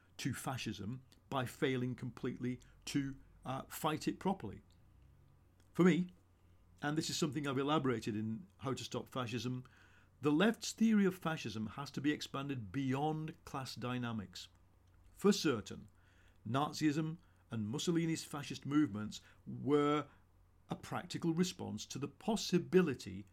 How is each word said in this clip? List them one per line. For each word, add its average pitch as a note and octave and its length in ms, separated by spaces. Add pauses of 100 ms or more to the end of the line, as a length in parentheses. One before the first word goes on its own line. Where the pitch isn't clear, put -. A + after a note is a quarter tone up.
(180)
to C3+ 140
fascism A#2 680 (300)
by C3+ 140
failing B2+ 500
completely B2 640 (280)
to, C#3 280 (300)
uh, C3 240
fight - 400
it - 100
properly. D3 440 (1120)
For E3+ 100
me, F3+ 220 (760)
and D3+ 160
this D#3+ 140
is - 80
something C#3+ 280
I've C3+ 120
elaborated C3 580
in A2 240 (160)
How C3+ 160
to A#2+ 100
Stop - 300
Fascism, B2+ 500 (600)
the D3 100
left's G3+ 400
theory A3 320
of F#3 100
fascism A2+ 600
has C#3+ 140
to C#3+ 100
be C#3+ 120
expanded C#3 600
beyond D3+ 640 (100)
class C3 300
dynamics. A#2+ 760 (680)
For G3+ 140
certain, C3+ 520 (680)
Nazism D3+ 680 (320)
and A2 180
Mussolini's E3 560
fascist - 400
movements B2 560 (420)
were D3 440 (640)
a E3+ 40
practical D3 600
response G#2+ 520
to - 120
the G#2+ 100
possibility D3 1200